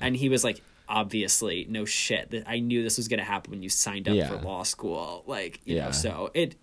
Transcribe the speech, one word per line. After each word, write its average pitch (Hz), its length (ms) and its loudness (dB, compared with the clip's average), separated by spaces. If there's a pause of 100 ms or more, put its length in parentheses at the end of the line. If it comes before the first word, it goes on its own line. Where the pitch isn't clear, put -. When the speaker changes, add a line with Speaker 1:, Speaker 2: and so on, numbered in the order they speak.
Speaker 1:
and 127 140 2
he 135 140 2
was 131 140 4
like, 117 180 -2 (280)
"Obviously, 101 800 2
no 107 160 -2
shit. - 460 0
Th-, 113 140 -4
I 117 140 -2
knew 120 240 2
this 113 140 2
was 113 100 -2
gonna 110 160 0
happen 101 280 -4
when 95 120 -8
you 95 60 -4
signed 98 400 0
up 104 60 6
Speaker 2:
Yeah. 82 120 4
Speaker 1:
for 52 100 -4
law 92 260 -4
school." 82 600 -4
Like, 104 400 -6
you 85 120 0
Speaker 2:
Yeah. 71 80 0
Speaker 1:
know, 65 60 -4
so 78 420 0
it, 170 300 2